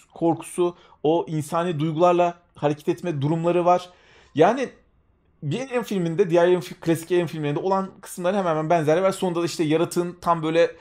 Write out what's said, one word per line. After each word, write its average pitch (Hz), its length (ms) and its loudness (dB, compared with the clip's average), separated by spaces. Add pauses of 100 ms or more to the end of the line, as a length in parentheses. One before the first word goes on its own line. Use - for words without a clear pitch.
(140)
korkusu, 170 600 -2 (280)
o 160 240 0
insani 165 520 -4
duygularla 175 600 2 (160)
hareket 147 340 -2
etme 170 320 -4
durumları 170 440 0
var. 180 240 2 (460)
Yani 220 340 2 (760)
bir 170 160 -4
Alien 247 240 -4
filminde, 175 460 0
diğer 170 140 4
Alien 180 180 4
fi-, - 120 -12
klasik 165 380 -2
Alien 175 160 2
filmlerinde 147 320 -4
olan 190 320 -2 (100)
kısımların 185 360 -4
hemen 185 120 0
hemen 156 200 0
benzeri 165 320 2
var. 190 100 2
Sonunda 175 300 -2
da 170 40 0
işte 170 180 -4
yaratığın 165 580 0
tam 165 220 0
böyle, 165 380 2